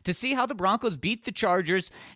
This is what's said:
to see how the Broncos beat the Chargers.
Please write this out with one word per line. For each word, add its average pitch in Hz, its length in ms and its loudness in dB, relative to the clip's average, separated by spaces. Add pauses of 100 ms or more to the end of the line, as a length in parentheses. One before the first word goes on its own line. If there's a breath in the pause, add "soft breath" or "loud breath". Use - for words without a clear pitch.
to 185 80 0
see 254 200 -2
how 254 140 0
the 269 80 -4
Broncos 196 420 0
beat 202 260 -4
the - 80 -6
Chargers. 185 600 0 (240 loud breath)